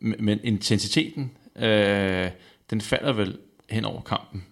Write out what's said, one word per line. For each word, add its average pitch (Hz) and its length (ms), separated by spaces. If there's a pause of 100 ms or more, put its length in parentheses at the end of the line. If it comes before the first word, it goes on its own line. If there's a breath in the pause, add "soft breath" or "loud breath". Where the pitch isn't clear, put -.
M-, 110 180
men 107 260
intensiteten, 113 880 (240)
øh, 101 720 (420 soft breath)
den 110 100
falder 135 320
vel 101 240 (340)
hen 110 140
over - 160
kampen? - 520